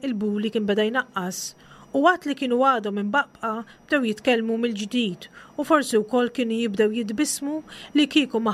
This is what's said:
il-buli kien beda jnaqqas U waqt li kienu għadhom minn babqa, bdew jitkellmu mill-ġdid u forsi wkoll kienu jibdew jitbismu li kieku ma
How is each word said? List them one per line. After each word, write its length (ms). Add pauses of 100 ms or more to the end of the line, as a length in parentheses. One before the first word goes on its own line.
il-buli 460
kien 160
beda 180
jnaqqas 540 (540)
U 80
waqt 240
li 80
kienu 320
għadhom 320
minn 140
babqa, 500 (240)
bdew 220
jitkellmu 500
mill-ġdid 720 (260)
u 80
forsi 380
wkoll 340
kienu 240
jibdew 380
jitbismu 640 (340)
li 160
kieku 320
ma 100